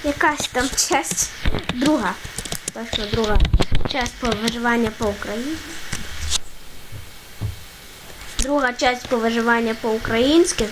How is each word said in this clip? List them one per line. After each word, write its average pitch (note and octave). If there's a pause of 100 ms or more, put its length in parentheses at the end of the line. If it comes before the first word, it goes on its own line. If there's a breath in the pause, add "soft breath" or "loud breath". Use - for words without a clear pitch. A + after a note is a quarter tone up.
якась D4
там B3+ (200)
часть, - (440)
друга, A#3 (600)
точно A3+
друга G#3+ (520)
часть B3
по -
виживання A#3
по A#3
Україні. A3 (2750)
Друга C4+
часть B3
по B3
виживання A#3
по-українськи. A#3